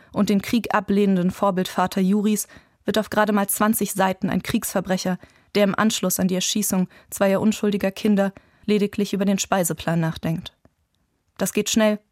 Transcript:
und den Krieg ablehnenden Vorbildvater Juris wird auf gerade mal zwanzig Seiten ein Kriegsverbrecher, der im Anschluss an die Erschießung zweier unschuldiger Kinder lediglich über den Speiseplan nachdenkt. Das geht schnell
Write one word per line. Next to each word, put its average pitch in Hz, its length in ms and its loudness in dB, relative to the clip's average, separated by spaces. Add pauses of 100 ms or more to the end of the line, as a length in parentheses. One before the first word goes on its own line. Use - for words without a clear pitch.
(120)
und 208 180 0
den 202 120 2
Krieg - 340 -2
ablehnenden 196 560 2
Vorbildvater 185 720 0
Juris 202 460 2 (380)
wird 214 120 0
auf 214 120 -2
gerade 214 240 2
mal 202 140 2
zwanzig 214 460 0
Seiten 190 360 0
ein 185 140 -2
Kriegsverbrecher, 185 760 -2 (380)
der 202 80 4
im 196 100 2
Anschluss 208 460 0
an 185 80 2
die 185 80 0
Erschießung 185 540 0 (200)
zweier 196 320 0
unschuldiger 208 500 0
Kinder 196 420 0 (320)
lediglich 202 480 0
über 202 120 0
den 202 140 2
Speiseplan 170 600 -2
nachdenkt. 165 560 -4 (840)
Das 196 160 -4
geht 208 160 -2
schnell 214 300 2 (120)